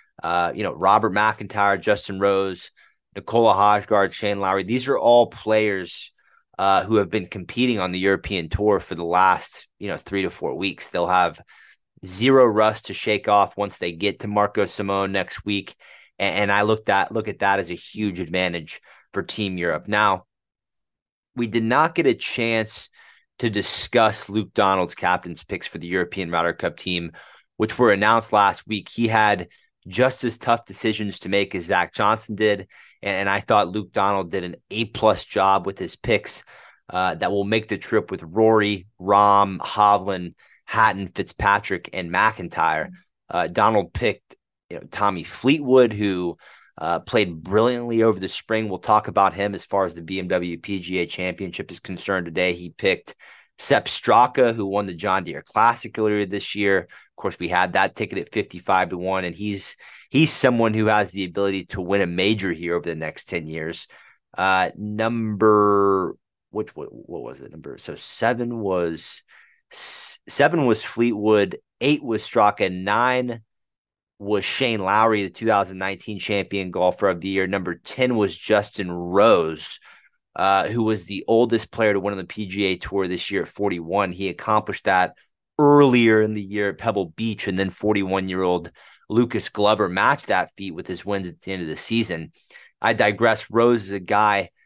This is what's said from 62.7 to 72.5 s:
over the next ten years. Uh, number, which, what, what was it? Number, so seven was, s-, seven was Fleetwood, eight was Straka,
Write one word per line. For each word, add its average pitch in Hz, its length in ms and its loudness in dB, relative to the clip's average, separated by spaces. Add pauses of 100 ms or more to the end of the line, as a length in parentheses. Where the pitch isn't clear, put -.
over 85 120 -4
the 82 80 -4
next 78 300 -10
ten 85 200 -8
years. 80 420 -10 (500)
Uh, 92 400 2
number, 104 1400 2 (360)
which, 107 240 -8
what, 76 160 -12
what 60 320 -14
was 58 180 -16
it? - 100 -18
Number, 73 260 -16
so - 200 -14
seven 120 640 -4
was, 87 640 -4 (500)
s-, - 560 -10
seven 147 360 2
was 117 160 2
Fleetwood, 107 800 2 (220)
eight 143 200 0
was 113 220 -4
Straka, 104 480 2